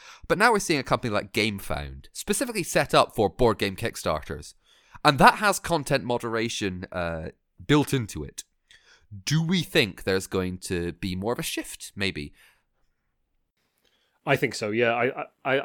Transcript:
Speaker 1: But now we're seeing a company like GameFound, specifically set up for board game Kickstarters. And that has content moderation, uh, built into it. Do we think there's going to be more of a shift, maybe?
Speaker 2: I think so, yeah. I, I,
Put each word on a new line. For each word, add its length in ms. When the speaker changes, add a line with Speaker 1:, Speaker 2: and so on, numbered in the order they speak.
Speaker 1:
But 120
now 120
we're 80
seeing 220
a 40
company 280
like 200
GameFound, 800
specifically 520
set 280
up 220
for 140
board 300
game 180
Kickstarters. 800
And 160
that 180
has 220
content 460
moderation, 880
uh, 360
built 280
into 280
it. 220
Do 180
we 200
think 400
there's 240
going 320
to 340
be 240
more 160
of 60
a 40
shift, 540
maybe? 380
Speaker 2:
I 100
think 180
so, 180
yeah. 200
I, 320
I, 220